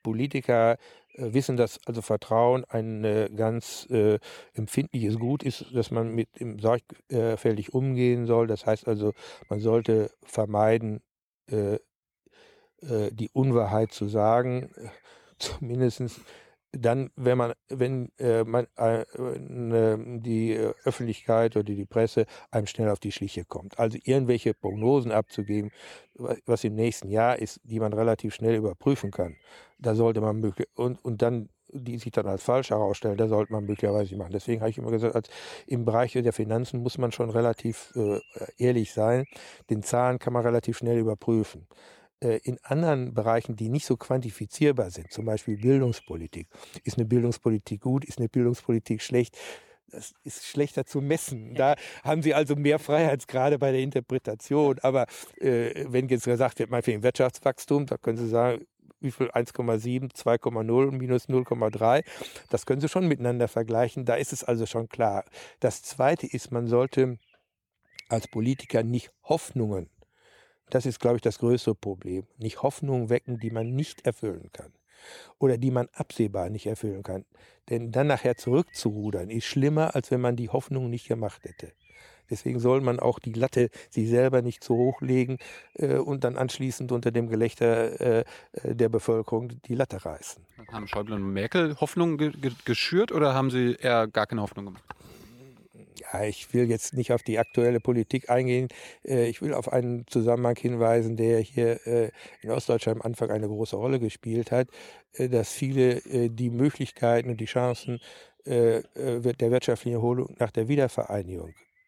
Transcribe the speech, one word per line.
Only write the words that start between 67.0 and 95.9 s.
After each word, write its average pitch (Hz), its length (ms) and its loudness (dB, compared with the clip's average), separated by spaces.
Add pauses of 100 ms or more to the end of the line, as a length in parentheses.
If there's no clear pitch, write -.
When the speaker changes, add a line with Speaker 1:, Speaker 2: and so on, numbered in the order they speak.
Speaker 1:
als 110 180 -2
Politiker 117 560 0
nicht 120 280 -2 (120)
Hoffnungen, 107 680 -2 (800)
das 127 160 0
ist, 123 120 -4
glaub 120 180 4
ich, 110 60 -4
das 110 160 0
größere 117 360 2
Problem, 95 520 -8 (120)
nicht 110 240 -8
Hoffnungen 135 480 -2
wecken, 123 280 -2
die 110 120 -6
man 113 240 -4
nicht - 320 -6
erfüllen 90 460 -6
kann - 200 -20 (640)
oder 127 200 4
die 127 120 0
man 123 220 0
absehbar 101 580 -2
nicht 107 160 -8
erfüllen 104 360 -6
kann. 95 220 -8 (440)
Denn 117 240 -4
dann 135 140 2
nachher 127 300 2
zurückzurudern, 104 920 -2
ist 113 160 -4
schlimmer, 151 500 2
als 131 160 -2
wenn 127 100 2
man 123 160 2
die 120 120 -6
Hoffnung 135 400 -4
nicht 120 180 -6
gemacht 113 380 -4
hätte. - 280 -16 (560)
Deswegen 123 300 -4
soll 127 220 4
man 123 180 0
auch - 220 0
die 117 120 -8
Latte 120 380 2 (200)
sich 113 180 0
selber 123 340 4
nicht 120 220 -6
zu 123 100 2
hoch 127 260 2
legen, 127 380 0 (360)
äh, 135 200 0
und 135 300 0
dann 123 120 0
anschließend 127 540 -4
unter 120 220 0
dem 117 160 0
Gelächter, 113 720 2
äh, 117 240 4 (280)
äh, - 220 -4
der 117 140 4
Bevölkerung 113 760 -2
die 120 140 -6
Latte 127 280 -2
reißen. - 400 -12 (280)
Speaker 2:
Haben 107 160 -10
Schäuble 104 260 -6
und 98 180 -4
Merkel 147 480 0
Hoffnungen 165 380 0
ge-, 151 140 0
ge-, 135 200 -4 (120)
geschürt 175 480 0
oder 147 220 4
haben 135 160 2
sie 123 300 2
eher 117 280 4
gar 107 180 0
keine 110 160 -4
Hoffnung 101 240 -8
gemacht? 92 180 -18 (1300)